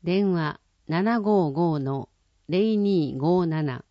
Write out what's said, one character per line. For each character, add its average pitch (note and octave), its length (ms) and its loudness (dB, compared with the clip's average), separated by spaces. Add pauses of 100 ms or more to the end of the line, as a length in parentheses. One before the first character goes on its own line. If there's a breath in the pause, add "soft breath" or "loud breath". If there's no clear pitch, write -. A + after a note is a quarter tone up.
電 F#3+ 300 0
話、 D#3+ 280 -4 (260)
七 G#3 340 0
五 G3 300 2
五 D#3+ 280 0
の C#3 320 -4 (380)
零 G#3+ 280 0
二 F3+ 400 0
五 E3+ 300 2
七。 D3+ 440 -4